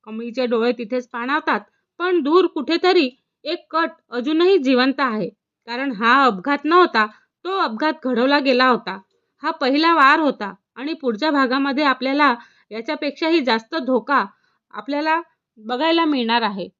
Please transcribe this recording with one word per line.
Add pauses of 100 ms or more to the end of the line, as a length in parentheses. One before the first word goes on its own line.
कमळीचे
डोळे
तिथेच
पाणावतात, (400)
पण
दूर
कुठेतरी (360)
एक
कट (200)
अजूनही
जिवंत
आहे, (380)
कारण
हा
अपघात
नव्हता, (400)
तो
अपघात
घडवला
गेला
होता. (460)
हा
पहिला
वार
होता (220)
आणि
पुढच्या
भागामध्ये
आपल्याला (380)
याच्यापेक्षाही
जास्त
धोका (500)
आपल्याला (360)
बघायला
मिळणार
आहे. (120)